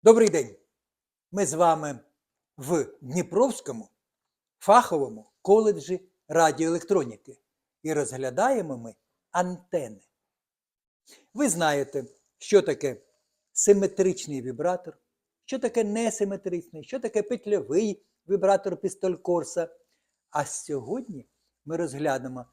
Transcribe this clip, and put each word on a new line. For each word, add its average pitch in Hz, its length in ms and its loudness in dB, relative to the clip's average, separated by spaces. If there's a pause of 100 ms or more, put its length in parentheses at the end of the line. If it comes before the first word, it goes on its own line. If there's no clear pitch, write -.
Добрий 226 240 8
день! 127 260 -2 (760)
Ми 190 140 -2
з 135 80 -6
вами 156 460 2 (580)
в 147 300 -2 (140)
Дніпровському 165 880 -2 (720)
фаховому 156 720 2 (100)
коледжі 185 680 2 (180)
радіоелектроніки. 160 1080 0 (460)
І 156 100 -4
розглядаємо 143 840 -2
ми 117 180 -14 (360)
антени. 170 680 -4 (1300)
Ви 262 160 0
знаєте, 143 560 -2 (320)
що - 240 6
таке 135 400 -4 (500)
симетричний 190 920 2
вібратор, 151 560 -6 (480)
що 262 140 -6
таке 233 240 0
несиметричний, 196 1000 -4
що 254 160 -10
таке 220 240 -4
петльовий 208 800 -2 (240)
вібратор 190 480 2
Пістоль 185 380 -4
Корса. 170 600 -4 (540)
А 147 160 -2
сьогодні 151 840 -10 (380)
ми 160 120 -6
розглянемо 135 760 -4